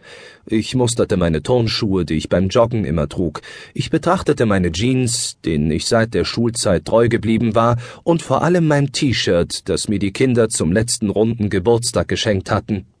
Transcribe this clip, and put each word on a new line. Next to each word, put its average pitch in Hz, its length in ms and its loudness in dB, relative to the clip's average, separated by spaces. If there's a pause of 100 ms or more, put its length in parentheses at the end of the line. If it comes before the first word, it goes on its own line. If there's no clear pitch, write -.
(460)
Ich 110 300 -2
musterte 113 420 0
meine 82 240 2
Turnschuhe, 110 640 0
die 80 80 -4
ich 78 160 -2
beim 92 200 2
Joggen 117 360 2
immer 73 240 -2
trug. 85 320 -4 (320)
Ich - 160 -6
betrachtete 165 560 0
meine 95 260 2
Jeans, 120 720 -2
denen 78 280 0
ich 87 160 -2
seit 113 260 2
der 87 120 0
Schulzeit 110 600 -2
treu 117 240 4
geblieben 110 460 0
war, 117 220 2 (260)
und 170 180 2
vor - 220 -2
allem 170 240 2
mein 143 240 2
T-Shirt, 95 760 0
das 85 220 -2
mir 101 100 0
die 98 140 -2
Kinder 120 360 2
zum 85 220 -2
letzten 113 380 0
runden 107 400 0
Geburtstag 101 580 0
geschenkt 98 440 -2
hatten. 101 340 -4 (140)